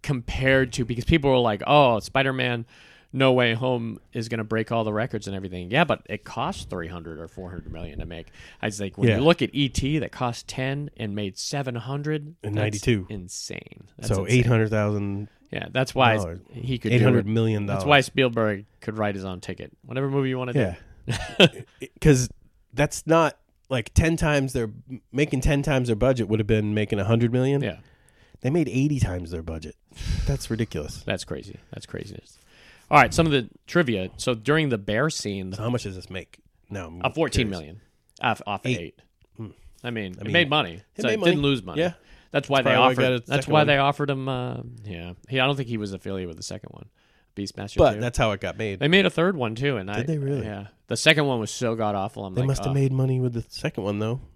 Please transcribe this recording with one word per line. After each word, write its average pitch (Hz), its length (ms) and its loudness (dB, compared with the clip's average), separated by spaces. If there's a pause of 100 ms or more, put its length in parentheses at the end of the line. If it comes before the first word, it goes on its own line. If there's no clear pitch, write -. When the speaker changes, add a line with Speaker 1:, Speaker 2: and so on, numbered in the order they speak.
Speaker 1:
compared 131 720 2
to, 127 100 -2
because 117 220 -4
people 147 240 4
were 131 80 6
like, 110 300 2
"Oh, 131 320 6
Spider-Man 127 640 0 (480)
No 131 200 6
Way 120 200 4
Home 117 460 -2 (140)
is 113 160 -6
gonna 113 140 -4
break 110 280 -2
all 113 120 0
the 107 100 -2
records 107 340 -4
and 98 80 -6
everything." 90 340 -8
Yeah, 143 140 4
but 143 260 0
it 104 140 -8
cost - 480 -8
three 87 160 -8
hundred 82 320 -12
or 82 80 -14
four 90 240 -14
hundred 82 200 -12
million 82 280 -10
to 82 80 -8
make. 82 240 -12 (280)
I - 60 -8
was 104 160 -4
like, 98 160 -6
when 117 120 4
Speaker 2:
Yeah. 104 80 4
Speaker 1:
you 123 60 2
look 160 200 6
at - 100 -2
E 139 160 0
T 147 300 -2
that 95 120 -6
cost - 360 -6
ten 139 500 -6
and 104 160 -6
made 101 240 -6
seven 131 380 -6
hundred, 147 680 -6
Speaker 2:
And 104 160 -4
Speaker 1:
that's 107 260 -2
Speaker 2:
ninety-two. 104 260 2
Speaker 1:
insane. - 880 -12
That's 113 100 -8
Speaker 2:
So 98 180 0
Speaker 1:
insane. 120 140 4
Speaker 2:
eight 117 80 4
hundred 110 240 4
thousand 104 560 -2 (240)
Speaker 1:
Yeah, - 200 -8
that's 131 220 -2
why 120 240 6
Speaker 2:
dollars. 90 220 -6 (120)
Speaker 1:
he 120 280 -6
could 110 100 -2
do 123 60 4
it. - 20 8
Speaker 2:
Eight 117 60 6
hundred 120 240 4
million 110 400 0
dollars. 98 160 -2
Speaker 1:
That's 143 40 0
why 143 140 8
Spielberg 113 640 0 (160)
could 107 160 -8
write 104 180 0
his 95 80 -6
own 92 160 -8
ticket. - 320 -10 (140)
Whatever 131 240 -4
movie 135 200 0
you 131 80 -2
wanna 123 160 -6
do. 123 60 2
Speaker 2:
Yeah. - 880 2
Speaker 1:
<laughs> - 0 - (540)
Speaker 2:
'Cause 127 260 4 (460)
that's 143 340 -4
not, 160 300 2 (320)
like, 123 240 -4
ten 165 240 4
times 143 360 0
their, 117 160 -2 (440)
making 143 280 0
ten 143 200 4
times 131 260 2
their 113 80 2
budget 123 320 2
would 107 140 2
have 101 60 -2
been 107 260 2
making 104 260 0
a 95 60 0
hundred 117 260 4
million. 135 300 2
Speaker 1:
Yeah. 101 160 -4 (640)
Speaker 2:
They 127 80 0
made 160 180 2
eighty 135 320 0
times 90 320 0
their 82 120 -6
budget. 80 320 -10 (500)
That's - 240 -2
ridiculous. 107 540 -4
Speaker 1:
That's 95 200 -4
crazy. - 360 -12 (120)
That's - 140 -14
craziness. - 540 -14 (520)
All 151 60 8
right, 123 160 8
some 165 120 4
of 156 60 2
the 131 160 2 (200)
trivia. 113 500 0
So 127 180 -2
during 143 340 0
the 117 80 0
bear 110 320 0
scene, 95 440 -6
Speaker 2:
So 95 100 -10
how 117 60 -2
much 123 140 -2
does 98 120 -8
this 90 140 -14
make? 90 300 -12 (300)
No, 92 180 -10
I'm 80 80 -16
Speaker 1:
Uh, 90 80 -14
Speaker 2:
curious. 120 120 -2
Speaker 1:
fourteen 131 340 -2
million 87 300 -10 (420)
off, 117 240 -2
off 101 200 -6
Speaker 2:
Eight. 127 140 -2
Speaker 1:
eight. - 200 -14 (380)
Speaker 2:
Hmm. 110 100 -12 (360)
Speaker 1:
I 120 80 -6
mean, 101 260 -8
Speaker 2:
I 101 40 -14
Speaker 1:
it - 40 -10
Speaker 2:
mean, 139 80 -4
Speaker 1:
made 165 160 4
money. 101 320 -2 (140)
Speaker 2:
it 208 60 -8
Speaker 1:
So - 60 0
Speaker 2:
made 220 60 2
Speaker 1:
it 220 60 -2
Speaker 2:
money. 175 120 4
Speaker 1:
didn't 147 120 2
lose 135 200 2
money. 90 180 -4
Speaker 2:
Yeah. 170 120 0 (380)
Speaker 1:
That's 139 180 -2
why 139 140 4
Speaker 2:
That's - 20 0
Speaker 1:
they 131 100 6
Speaker 2:
probably 127 40 6
why 127 80 8
I 131 40 6
Speaker 1:
offered. 131 100 2
Speaker 2:
got 131 120 4
a 120 60 0
Speaker 1:
That's - 80 -12 (180)
Speaker 2:
second 156 80 0
Speaker 1:
why 151 60 8
Speaker 2:
one. 147 80 6
Speaker 1:
they 143 100 6
offered 139 320 2
him. 135 180 -4
Uh, 123 300 -4 (260)
yeah, 87 300 -10 (160)
he. 135 100 0
I 127 60 4
don't 139 100 2
think 131 140 -6
he 117 80 -4
was 101 160 -6
affiliated 95 360 -6
with 82 80 -12
the 90 60 -14
second - 300 -12
one, - 160 -20 (460)
Beastmaster 101 420 -8
Speaker 2:
But 135 160 6
Speaker 1:
Two. 104 80 -6
Speaker 2:
that's 120 160 -4
how 113 140 2
it 98 100 -4
got 90 160 -6
made. 101 220 -4
Speaker 1:
They 143 80 0
made 185 180 6
a 180 60 2
third 175 260 0
one 113 160 -2
too, 131 240 -2
and 95 100 -6
Speaker 2:
Did 104 100 -4
Speaker 1:
I, 117 60 -2
Speaker 2:
they 156 140 -2
really? 139 260 -2
Speaker 1:
yeah, 104 240 -8 (200)
the 117 100 -2
second 151 300 4
one 127 120 0
was 104 120 -4
so 117 240 -2
god 107 180 -2
awful. 101 320 -4
I'm 92 80 -8
Speaker 2:
They 117 80 -2
Speaker 1:
like, 131 60 0
Speaker 2:
must 131 160 0
have 127 80 -2
Speaker 1:
"Oh." - 20 0
Speaker 2:
made 135 180 2
money 131 280 2
with 123 140 0
the 117 160 -4
second - 340 -6
one 104 160 -2
though. 113 200 -2 (160)